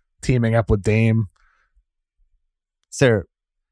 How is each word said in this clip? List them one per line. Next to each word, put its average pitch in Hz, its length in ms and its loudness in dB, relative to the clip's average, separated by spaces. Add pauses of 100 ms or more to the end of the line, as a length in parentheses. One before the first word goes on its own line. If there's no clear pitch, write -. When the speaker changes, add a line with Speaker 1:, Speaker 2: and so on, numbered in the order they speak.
(220)
Speaker 1:
teaming 117 320 0
up 113 160 0
with 107 120 0
Dame. 110 440 0 (1600)
Speaker 2:
Is - 80 -18
there, 113 280 2 (460)